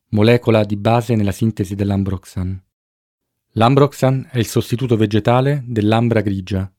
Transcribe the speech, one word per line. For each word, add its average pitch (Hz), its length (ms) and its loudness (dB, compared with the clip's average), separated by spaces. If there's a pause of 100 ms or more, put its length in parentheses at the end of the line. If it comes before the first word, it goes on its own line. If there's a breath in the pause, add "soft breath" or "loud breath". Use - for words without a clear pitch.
(100)
molecola 110 540 4
di 104 120 -6
base 113 380 0
nella 101 180 0
sintesi 104 420 -4
dell'ambroxan. 95 880 -4 (880)
L'ambroxan 131 800 2
è 123 80 -4
il 110 80 0
sostituto 120 500 -2
vegetale 120 680 0
dell'ambra 113 540 2
grigia. 95 580 -4